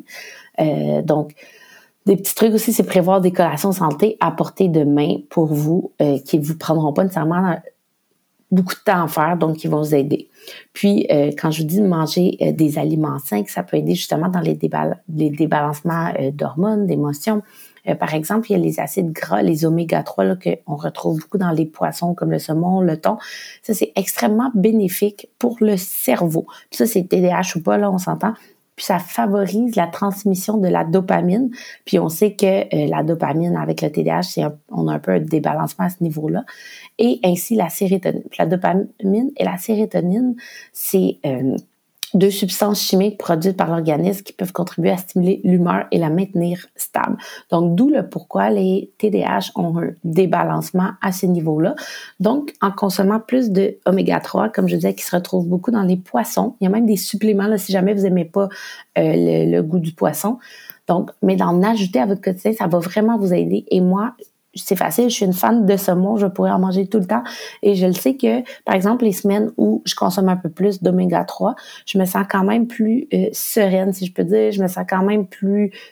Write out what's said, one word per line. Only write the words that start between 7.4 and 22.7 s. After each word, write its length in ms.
beaucoup 240
de 100
temps 200
à 40
faire, 300
donc 180
qui 120
vont 120
vous 140
aider. 340
Puis, 360
euh, 280
quand 120
je 120
vous 40
dis 140
manger, 640
euh, 100
des 260
aliments 420
sains, 220
que 80
ça 120
peut 160
aider 160
justement 340
dans 120
les 120
débal-, 500
les 160
débalancements, 880
euh, 100
d'hormones, 560
d'émotions. 540
Euh, 60
par 180
exemple, 380
il 20
y 40
a 20
les 220
acides 300
gras, 300
les 240
oméga 380
trois, 220
là, 120
qu'on 400
retrouve 440
beaucoup 180
dans 140
les 120
poissons 480
comme 180
le 80
saumon, 440